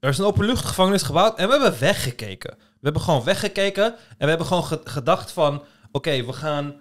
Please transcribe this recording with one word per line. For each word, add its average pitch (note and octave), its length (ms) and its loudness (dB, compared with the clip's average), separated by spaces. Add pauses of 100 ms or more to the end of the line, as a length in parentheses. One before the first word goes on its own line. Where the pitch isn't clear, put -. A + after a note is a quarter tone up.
Er C3 80 0
is C#3 100 0
een F#3+ 60 0
openluchtgevangenis G3 760 2
gebouwd E3+ 360 2
en F3+ 80 0
we A#3 60 2
hebben C4 280 2
weggekeken. A#2+ 760 -4
We - 260 -20
hebben C#3+ 180 0
gewoon D3 220 2
weggekeken G3 600 0 (100)
en - 0 - (240)
we C#3 100 -2
hebben E3 180 0
gewoon F3 180 0
ge-, D#3 200 -6
gedacht D3 480 -2
van, C#3+ 300 0 (300)
oké, C3+ 320 -2
we B2 80 -10
gaan C#3+ 480 -6